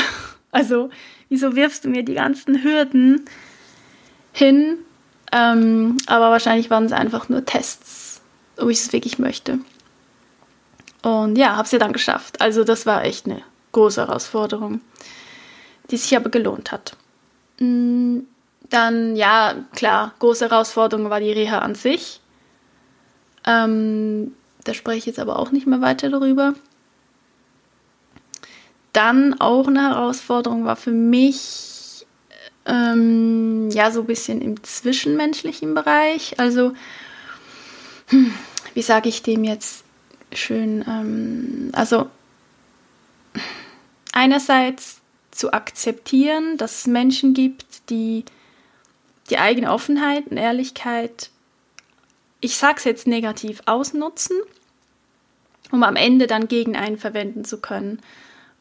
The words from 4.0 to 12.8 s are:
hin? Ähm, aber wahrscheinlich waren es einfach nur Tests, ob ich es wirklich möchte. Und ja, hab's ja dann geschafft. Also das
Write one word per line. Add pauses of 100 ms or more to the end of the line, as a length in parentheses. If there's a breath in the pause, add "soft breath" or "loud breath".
hin? (560)
Ähm,
aber
wahrscheinlich
waren
es
einfach
nur
Tests, (380)
ob
ich
es
wirklich
möchte. (1400)
Und
ja,
hab's
ja
dann
geschafft.
Also
das